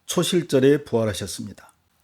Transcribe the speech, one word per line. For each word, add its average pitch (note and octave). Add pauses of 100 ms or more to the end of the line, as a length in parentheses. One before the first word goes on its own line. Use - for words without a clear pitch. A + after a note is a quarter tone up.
초실절에 D3
부활하셨습니다. A2 (300)